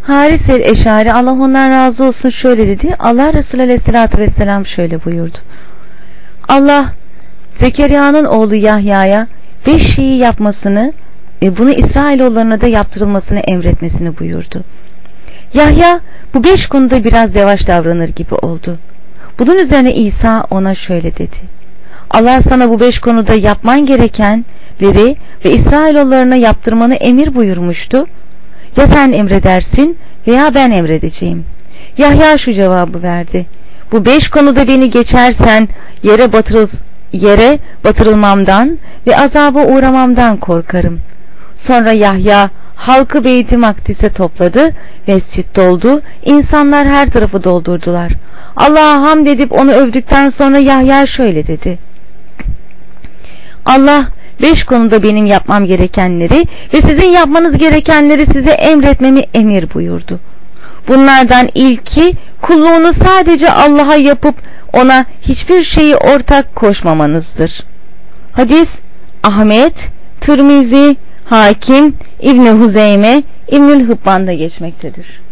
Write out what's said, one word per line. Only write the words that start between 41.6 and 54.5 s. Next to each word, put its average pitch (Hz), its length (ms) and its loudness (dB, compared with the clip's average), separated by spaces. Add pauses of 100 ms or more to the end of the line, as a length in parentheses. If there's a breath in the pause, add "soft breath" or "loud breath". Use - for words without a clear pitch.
Yahya 202 580 2 (260 soft breath)
halkı 262 480 0
Beyt-i 247 340 2
Makdis'e 214 520 0
topladı, 190 640 0 (360 loud breath)
mescit 190 480 -2
doldu, 190 460 2 (240 loud breath)
insanlar 285 600 2
her 277 200 2
tarafı 196 360 0
doldurdular. 175 680 -2 (440 loud breath)
Allah'a 302 460 2
hamd 311 240 2
edip 285 260 0
onu 269 200 2
övdükten 269 580 2
sonra 277 280 0
Yahya 269 480 2
şöyle 196 420 -2
dedi: 175 320 -6 (1900 loud breath)
"Allah 269 400 4 (360 soft breath)
beş 311 220 2